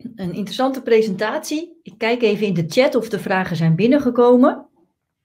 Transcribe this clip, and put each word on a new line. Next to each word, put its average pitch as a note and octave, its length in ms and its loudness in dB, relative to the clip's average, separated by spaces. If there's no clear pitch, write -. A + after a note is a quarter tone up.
Een F#3 180 -8
interessante C4 500 -4
presentatie. A3+ 1000 -2
Ik - 140 -20
kijk A#3+ 240 -2
even G#3 260 0
in G3 60 -2
de E3 140 -2
chat C4 280 2
of A3+ 140 -2
de G3 100 -6
vragen F#3 360 -2
zijn E3 200 2
binnengekomen. B3 920 2